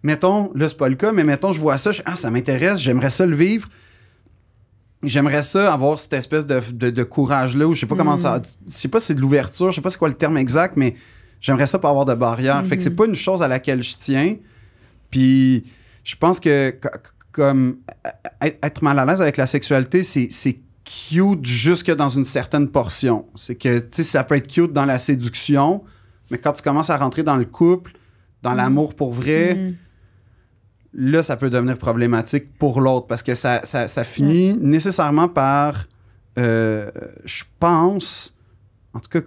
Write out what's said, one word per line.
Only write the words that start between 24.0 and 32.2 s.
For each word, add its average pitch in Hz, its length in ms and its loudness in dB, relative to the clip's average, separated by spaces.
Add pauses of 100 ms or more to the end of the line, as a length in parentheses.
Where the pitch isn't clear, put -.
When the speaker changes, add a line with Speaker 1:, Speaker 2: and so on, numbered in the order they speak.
Speaker 1:
ça 135 220 0
peut 147 120 0
être 135 120 -2
cute 170 240 0
dans 139 140 2
la 127 120 0
séduction, 139 840 0 (460)
mais 123 80 -6
quand 147 160 -2
tu - 80 -12
commences 156 280 0
à 151 60 2
rentrer 143 260 -2
dans 147 140 0
le 123 80 0
couple, 175 480 0 (500)
dans 120 120 -2
Speaker 2:
Mm. - 20 -2
Speaker 1:
l'amour 139 400 0
pour 131 160 -4
vrai, 156 420 0
Speaker 2:
Mm. 185 200 -4 (1200)
Speaker 1:
là, 143 280 2
ça 143 140 -4
peut 127 140 -2
devenir 123 260 0
problématique 120 840 -2